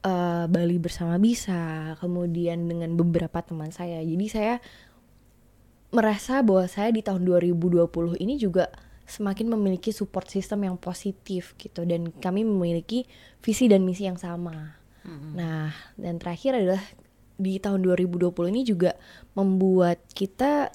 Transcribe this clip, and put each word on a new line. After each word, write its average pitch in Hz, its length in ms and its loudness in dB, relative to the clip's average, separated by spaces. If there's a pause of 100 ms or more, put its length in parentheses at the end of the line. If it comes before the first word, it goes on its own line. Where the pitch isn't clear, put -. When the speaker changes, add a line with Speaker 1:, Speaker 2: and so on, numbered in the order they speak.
Speaker 1:
eh, 175 440 0
Bali 170 300 2
Bersama 170 420 -2
Bisa, 165 800 -2
kemudian 175 640 -2
dengan 170 320 -4
beberapa 165 460 0
teman 156 300 -10
saya. 170 280 -10
Jadi 165 300 -2
saya 220 320 -2 (1300)
merasa 233 560 2
bahwa 185 240 4
saya 214 240 0
di 220 80 2
tahun 185 240 -2
dua 180 160 6
ribu 175 300 2
dua 170 160 6
puluh 170 300 -2
ini 240 200 -2
juga 185 320 2 (360)
semakin 208 440 -4
memiliki 202 420 0
support 196 380 -6
system 202 340 -4
yang 185 140 -4
positif - 800 -8
gitu, - 260 -14
dan 170 320 -2
kami 190 280 -2
memiliki 196 680 -2 (320)
visi 233 260 2
dan 196 160 8
misi 185 220 -2
yang 185 120 -4
sama. 170 600 -10 (260)
Speaker 2:
Mm-mm. 151 340 -12
Speaker 1:
Nah, 160 320 -4 (260)
dan 175 220 -6
terakhir 180 400 -2
adalah 190 240 2 (540)
di 190 240 -2
tahun 196 240 0
dua 185 100 4
ribu 180 240 2
dua 175 140 2
puluh 175 180 -2
ini 240 160 0
juga 180 320 2 (380)
membuat 185 720 4
kita 285 680 -2